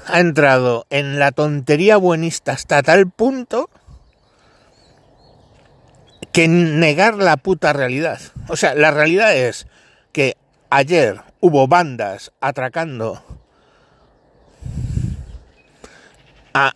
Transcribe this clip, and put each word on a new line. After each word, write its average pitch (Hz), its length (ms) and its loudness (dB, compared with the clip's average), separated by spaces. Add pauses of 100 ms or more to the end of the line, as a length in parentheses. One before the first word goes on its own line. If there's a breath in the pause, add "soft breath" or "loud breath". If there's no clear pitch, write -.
ha 175 120 0
entrado 131 680 2
en 143 300 -4
la 139 120 2
tontería 151 640 2
buenista 165 540 -2
hasta 143 320 -2
tal 180 260 -2
punto 254 600 -4 (2500 soft breath)
que 165 160 4
negar 165 680 2
la 180 220 2
puta 165 360 -2
realidad. 135 460 -4 (280)
O 165 100 -8
sea, 151 160 0
la 151 180 4
realidad 165 440 2
es 123 320 -4 (440 soft breath)
que 135 240 -2 (360)
ayer 139 500 2 (180)
hubo 143 280 4
bandas 123 640 -2 (100)
atracando 127 800 -6 (3250 soft breath)
a, 135 200 0